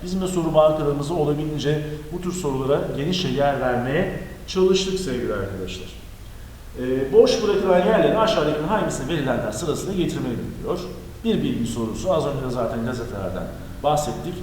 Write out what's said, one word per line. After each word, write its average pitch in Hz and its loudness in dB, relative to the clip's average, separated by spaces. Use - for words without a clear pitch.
Bizim 185 -2
de 180 0
soru 160 0
bankalarımızda 156 4
olabildiğince 147 0
bu 180 -6
tür 180 -4
sorulara 139 0
genişçe 147 0
yer 139 2
vermeye 127 0
çalıştık 185 2
sevgili 113 -2
arkadaşlar. 95 -6
Ee, 131 0
boş 233 8
bırakılan 190 4
yerlerin 208 4
aşağıdakilerin 156 2
hangisine 196 0
verilenler 127 0
sırasıyla 151 -4
getirmelidir 131 -2
diyor. 165 -2
Bir 220 2
bilgi 117 0
sorusu, 110 -2
az - 2
önce 135 -2
de 127 -2
zaten 117 -2
gazetelerden 98 -4
bahsettik. 147 0